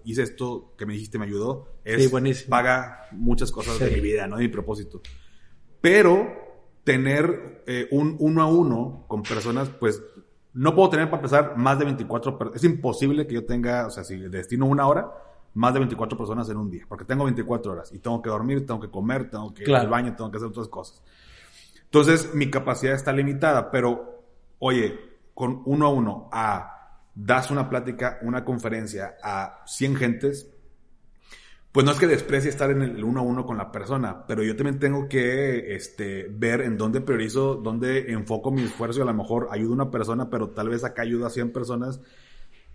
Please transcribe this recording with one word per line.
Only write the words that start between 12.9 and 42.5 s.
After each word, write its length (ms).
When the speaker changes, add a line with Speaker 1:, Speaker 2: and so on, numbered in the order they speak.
Speaker 1:
que 80
yo 100
tenga, 420
o 20
sea, 140
si 140
destino 480
una 220
hora, 240
más 200
de 60
veinticuatro 380
personas 320
en 80
un 120
día, 180
porque 180
tengo 200
veinticuatro 480
horas 180
y 80
tengo 220
que 80
dormir, 360
tengo 140
que 100
comer, 400
tengo 240
que 100
ir 40
Speaker 2:
Claro. 180
Speaker 1:
al 40
baño, 260
tengo 160
que 60
hacer 120
otras 180
cosas. 340
Entonces, 480
mi 160
capacidad 460
está 160
limitada, 580
pero, 540
oye, 380
con 320
uno 220
a 20
uno 420
a, 680
das 380
una 180
plática, 520
una 240
conferencia 760
a 440
cien 300
gentes, 540
pues 120
no 80
es 60
que 80
desprecie 420
estar 200
en 120
el 220
uno 180
a 20
uno 220
con 120
la 140
persona, 560
pero 160
yo 140
también 220
tengo 300
que, 680
este, 540
ver 320
en 160
dónde 240
priorizo, 540
dónde 560
enfoco 400
mi 120
esfuerzo 360
y 40
a 20
lo 80
mejor 380
ayudo 200
a 40
una 160
persona, 380
pero 200
tal 200
vez 140
acá 180
ayudo 240
a 40
cien 220
personas. 480